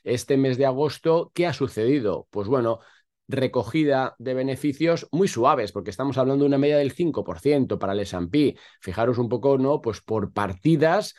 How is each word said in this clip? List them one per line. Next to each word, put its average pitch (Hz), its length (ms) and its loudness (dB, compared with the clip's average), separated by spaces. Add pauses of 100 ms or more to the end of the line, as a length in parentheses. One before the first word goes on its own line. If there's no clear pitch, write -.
este 123 340 -2
mes 131 200 2
de 135 80 2
agosto, 151 720 0
¿qué 175 100 0
ha 165 80 -2
sucedido? 113 760 0
Pues 101 160 -6
bueno, 117 320 0 (500)
recogida 131 920 0
de 127 140 -6
beneficios 147 800 -2
muy 185 160 2
suaves, 120 460 2
porque 98 160 -8
estamos 131 280 -4
hablando 135 280 2
de - 20 4
una 139 100 2
media 147 200 2
del 139 160 0
cinco 147 320 -2
por 87 160 -10
ciento 131 360 2
para 98 140 -4
el 101 80 -2
S 95 160 -6
and 87 160 -4
P. 147 240 2 (240)
Fijaros 113 380 -2
un 120 100 -2
poco, 123 300 2
¿no? 139 240 0
Pues 107 180 -4
por 107 320 -4
partidas, 156 880 0